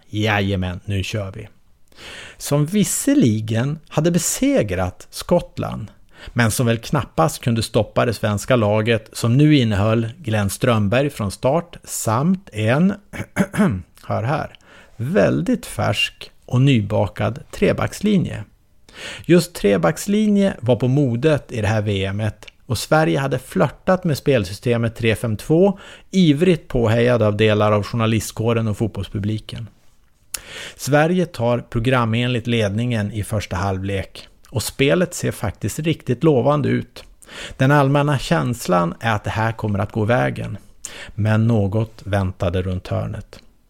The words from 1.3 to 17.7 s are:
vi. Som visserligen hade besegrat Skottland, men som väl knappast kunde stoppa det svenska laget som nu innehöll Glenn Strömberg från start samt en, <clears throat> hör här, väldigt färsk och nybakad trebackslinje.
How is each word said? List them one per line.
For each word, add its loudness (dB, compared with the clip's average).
vi. -14
Som 0
visserligen 0
hade 0
besegrat -2
Skottland, -4
men 2
som 0
väl 2
knappast -2
kunde -2
stoppa 0
det 0
svenska -2
laget 2
som 0
nu 6
innehöll 2
Glenn -2
Strömberg 0
från -6
start -2
samt -2
en, 2
<clears throat> 2
hör -4
här, -4
väldigt 0
färsk -4
och 2
nybakad 0
trebackslinje. 0